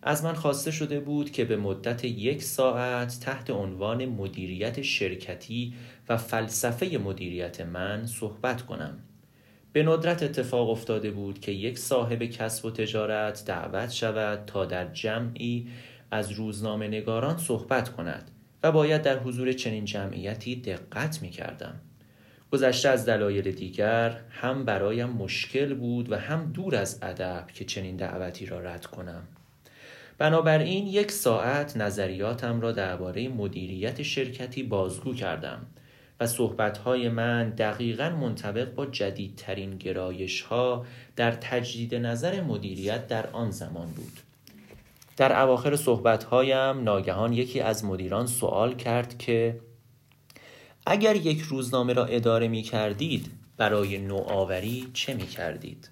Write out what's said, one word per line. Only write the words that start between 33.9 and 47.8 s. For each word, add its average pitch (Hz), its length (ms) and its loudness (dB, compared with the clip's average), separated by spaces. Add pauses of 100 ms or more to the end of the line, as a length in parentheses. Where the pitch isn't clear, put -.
شرکتی 127 600 -4
بازگو 104 520 0
کردم 78 520 -4 (540)
و 117 60 2
صحبت‌های 117 840 2
من 117 420 2
دقیقاً 113 600 0
منطبق 120 640 -2
با 139 120 -2
جدیدترین 98 880 -4
گرایش‌ها 92 1120 -2 (300)
در 117 160 4
تجدید 117 600 -4
نظر 120 460 0
مدیریت 101 680 -2
در 110 200 -2
آن 113 240 -2
زمان 85 360 -8
بود. 80 340 -12 (960)
در 131 260 8
اواخر 131 340 6
صحبت‌هایم 131 1080 4
ناگهان 104 500 2
یکی 127 280 0
از 110 240 0